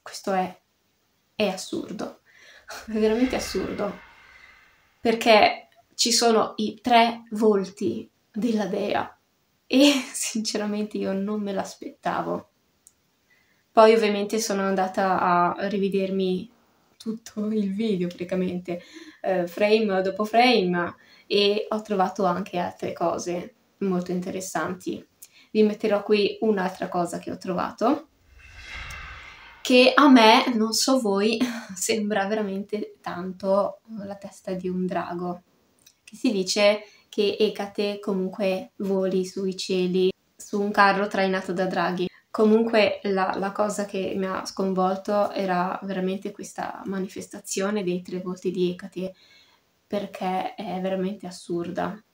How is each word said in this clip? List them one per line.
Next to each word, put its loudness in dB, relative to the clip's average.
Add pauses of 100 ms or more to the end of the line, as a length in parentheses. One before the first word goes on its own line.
Questo -8
è, -2 (760)
è 0
assurdo, -8 (440)
<laughs> -16
è -12
veramente 2
assurdo, -6 (1000)
perché 4 (260)
ci 0
sono 4
i -4
tre 4
volti 0 (240)
della -2
dea -4 (480)
e 6
<laughs> -2
sinceramente -4
io -2
non -4
me -4
l'aspettavo. -6 (1200)
Poi 8
ovviamente 0
sono -2
andata 0
a 2
rivedermi -2 (460)
tutto -8
il -2
video -2
praticamente, -4 (380)
eh, 0
frame 2
dopo -2
frame, 2 (300)
e 2
ho -2
trovato 0
anche -2
altre -6
cose -4 (240)
molto -2
interessanti. -6 (440)
Vi 4
metterò 2
qui 2
un'altra 0
cosa -2
che -10
ho -8
trovato, -2 (1500)
che 8
a 8
me, 8
non 0
so 2
voi, 0
<laughs> -4
sembra -2
veramente -6
tanto -2 (240)
la -12
testa -12
di -6
un -2
drago, -6 (600)
che -20
si 0
dice 2 (240)
che 0
Ecate -2
comunque -4
voli 0
sui -6
cieli 2 (260)
su -6
un 0
carro 4
trainato -2
da -2
draghi. -2 (240)
Comunque 4
la, 0
la -4
cosa -2
che -6
mi -2
ha -6
sconvolto 0
era -2
veramente -4
questa -12
manifestazione -6
dei -4
tre -8
volti -6
di 0
Ecate, -10 (720)
perché -4
è -8
veramente -4
assurda. -6 (140)